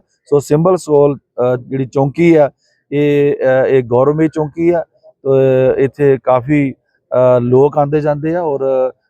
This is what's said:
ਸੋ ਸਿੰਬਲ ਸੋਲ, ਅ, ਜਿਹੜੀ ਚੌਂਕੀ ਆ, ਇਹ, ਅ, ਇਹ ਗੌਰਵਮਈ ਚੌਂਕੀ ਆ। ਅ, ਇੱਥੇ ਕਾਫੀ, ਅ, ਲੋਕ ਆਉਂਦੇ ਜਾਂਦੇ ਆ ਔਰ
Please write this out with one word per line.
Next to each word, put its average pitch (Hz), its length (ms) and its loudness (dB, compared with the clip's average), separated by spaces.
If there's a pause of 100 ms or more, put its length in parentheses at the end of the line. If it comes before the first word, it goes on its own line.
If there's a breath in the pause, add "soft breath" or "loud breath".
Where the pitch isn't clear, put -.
(260)
ਸੋ 143 140 0
ਸਿੰਬਲ 165 380 0
ਸੋਲ, 143 400 0
ਅ, 123 380 -4
ਜਿਹੜੀ 131 300 -6
ਚੌਂਕੀ 143 500 0
ਆ, 143 160 2 (400)
ਇਹ, 143 440 0
ਅ, 131 320 0
ਇਹ 131 160 2
ਗੌਰਵਮਈ 139 440 0
ਚੌਂਕੀ 156 420 -4
ਆ। 170 160 -2 (240)
ਅ, 135 680 0
ਇੱਥੇ 139 460 0
ਕਾਫੀ, 131 480 0
ਅ, - 680 -2
ਲੋਕ 131 380 2
ਆਉਂਦੇ 147 240 -2
ਜਾਂਦੇ 151 340 -4
ਆ 180 60 -4
ਔਰ 135 500 -2 (180)